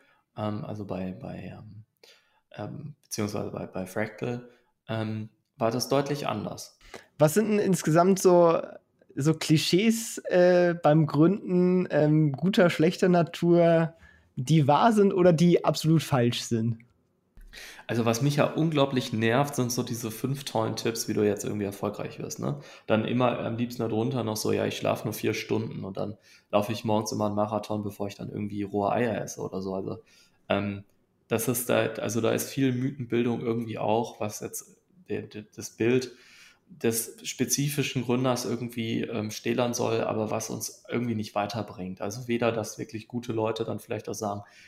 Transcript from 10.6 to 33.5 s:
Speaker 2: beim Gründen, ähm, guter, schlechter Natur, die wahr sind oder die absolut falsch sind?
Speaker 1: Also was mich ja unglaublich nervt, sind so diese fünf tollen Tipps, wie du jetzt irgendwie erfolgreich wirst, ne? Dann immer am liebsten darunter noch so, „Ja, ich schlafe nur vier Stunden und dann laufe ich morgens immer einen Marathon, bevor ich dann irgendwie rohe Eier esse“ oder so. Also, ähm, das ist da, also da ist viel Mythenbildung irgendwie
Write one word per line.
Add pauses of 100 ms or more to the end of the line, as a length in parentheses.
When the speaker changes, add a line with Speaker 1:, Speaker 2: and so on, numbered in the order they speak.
Speaker 2:
beim
Gründen,
ähm,
guter,
schlechter
Natur, (440)
die
wahr
sind
oder
die
absolut
falsch
sind? (1080)
Speaker 1:
Also
was
mich
ja
unglaublich
nervt,
sind
so
diese
fünf
tollen
Tipps,
wie
du
jetzt
irgendwie
erfolgreich
wirst,
ne? (260)
Dann
immer
am
liebsten
darunter
noch
so,
„Ja,
ich
schlafe
nur
vier
Stunden
und
dann (340)
laufe
ich
morgens
immer
einen
Marathon,
bevor
ich
dann
irgendwie
rohe
Eier
esse“
oder
so.
Also, (460)
ähm, (420)
das
ist
da,
also
da
ist
viel
Mythenbildung
irgendwie